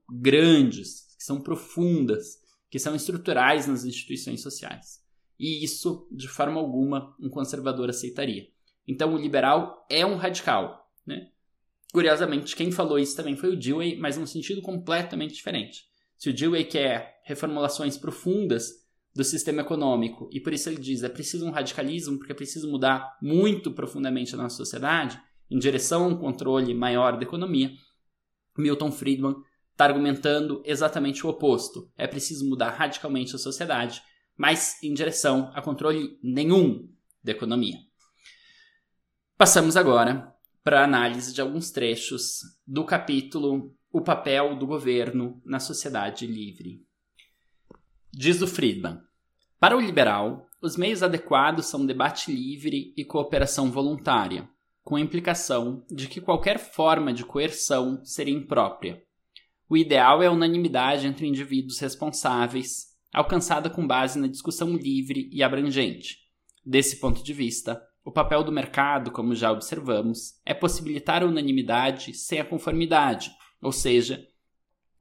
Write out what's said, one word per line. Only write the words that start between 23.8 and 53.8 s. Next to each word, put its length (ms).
a 40
nossa 200
sociedade, 640
em 80
direção 460
a 40
um 100
controle 560
maior 440
da 60
economia", 480
Milton 340
Friedman 440
tá 100
argumentando 800
exatamente 600
o 40
oposto. 680
É 80
preciso 420
mudar 240
radicalmente 640
a 40
sociedade, 640
mas 460
em 100
direção 640
a 60
controle 600
nenhum 640
da 80
economia. 460
Passamos 380
agora 580
pra 200
análise 500
de 80
alguns 300
trechos 720
do 160
capítulo 920
O 100
Papel 560
do 100
Governo 800
na 140
Sociedade 680
Livre. 580
Diz 300
o 60
Friedman: 520
"Para 180
o 40
liberal, 680
os 140
meios 260
adequados 640
são 180
debate 460
livre 680
e 80
cooperação 640
voluntária, 800